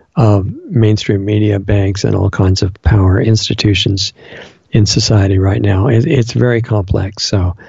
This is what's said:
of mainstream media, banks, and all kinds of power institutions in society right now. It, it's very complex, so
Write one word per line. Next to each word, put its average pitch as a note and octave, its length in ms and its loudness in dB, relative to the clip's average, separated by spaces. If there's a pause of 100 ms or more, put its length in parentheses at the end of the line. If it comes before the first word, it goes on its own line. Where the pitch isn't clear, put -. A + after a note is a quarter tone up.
(160)
of G#2 300 2
mainstream A2+ 800 -2
media, G#2 340 0
banks, G2 460 -2
and G2+ 100 0
all F#2+ 140 0
kinds F#2+ 340 0
of - 180 -6
power F#2+ 380 2
institutions G#2+ 920 0 (580)
in G#2 140 2
society G2 520 0
right G2 240 0
now. G2+ 280 0
It, A#2 180 2
it's A#2+ 240 0
very A#2 300 0
complex, G2+ 600 -4
so F2+ 340 -2 (120)